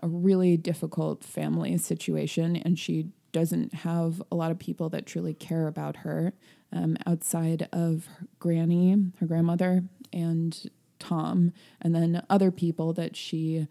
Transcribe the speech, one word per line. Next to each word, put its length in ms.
a 60
really 500
difficult 680
family 540
situation 800
and 240
she 280
doesn't 420
have 480
a 40
lot 160
of 60
people 320
that 160
truly 280
care 340
about 300
her, 360
um, 340
outside 640
of 360
her 100
granny, 560
her 80
grandmother, 560
and 560
Tom, 520
and 120
then 360
other 200
people 440
that 220
she, 560